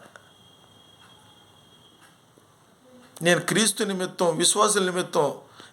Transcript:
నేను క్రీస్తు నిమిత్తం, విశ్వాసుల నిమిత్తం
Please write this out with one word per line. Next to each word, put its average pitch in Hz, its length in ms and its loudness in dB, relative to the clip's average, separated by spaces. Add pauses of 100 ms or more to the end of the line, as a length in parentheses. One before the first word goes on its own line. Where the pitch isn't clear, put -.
(3250)
నేను 165 200 2
క్రీస్తు 214 420 -2
నిమిత్తం, 180 540 -2
విశ్వాసుల 196 460 2
నిమిత్తం 175 500 0 (400)